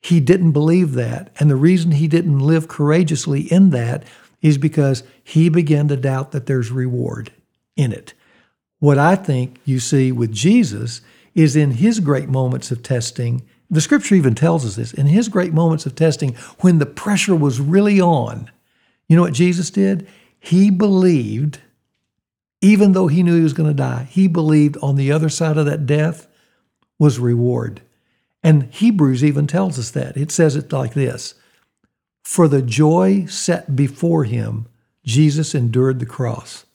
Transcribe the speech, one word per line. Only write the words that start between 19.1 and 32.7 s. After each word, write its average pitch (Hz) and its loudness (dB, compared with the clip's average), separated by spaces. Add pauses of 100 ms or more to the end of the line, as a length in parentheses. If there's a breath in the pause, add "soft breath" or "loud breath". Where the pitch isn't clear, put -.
know 175 4
what 170 -2
Jesus 175 -2
did? 170 -2 (320 soft breath)
He 190 2
believed, 175 0 (1000)
even 196 6
though 185 2
he 165 2
knew 175 2
he 165 4
was 151 2
gonna 151 -2
die, 131 -4
he 190 2
believed 151 2
on 139 -2
the 139 0
other 156 0
side 156 -2
of 151 0
that 147 -4
death 151 -2 (680)
was 131 2
reward. 120 -2 (600)
And 151 2
Hebrews 156 0
even 147 0
tells 175 -4
us 117 -8
that. 135 -8
It 143 -6
says 151 0
it 147 -8
like 131 -6
this, 127 -6 (920)
"For 170 2
the 139 2
joy 165 2